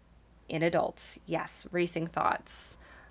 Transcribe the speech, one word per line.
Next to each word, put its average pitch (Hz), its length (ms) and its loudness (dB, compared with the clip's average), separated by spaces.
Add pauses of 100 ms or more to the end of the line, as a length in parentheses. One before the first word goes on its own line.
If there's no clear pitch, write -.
(480)
in 160 140 0
adults, - 640 2
yes, - 460 -4
racing 175 340 2
thoughts, - 720 0 (340)